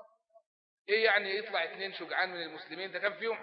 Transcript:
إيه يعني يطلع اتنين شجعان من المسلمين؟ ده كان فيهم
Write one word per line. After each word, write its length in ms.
إيه 160
يعني 320
يطلع 260
اتنين 300
شجعان 360
من 120
المسلمين؟ 500
ده 80
كان 140
فيهم 280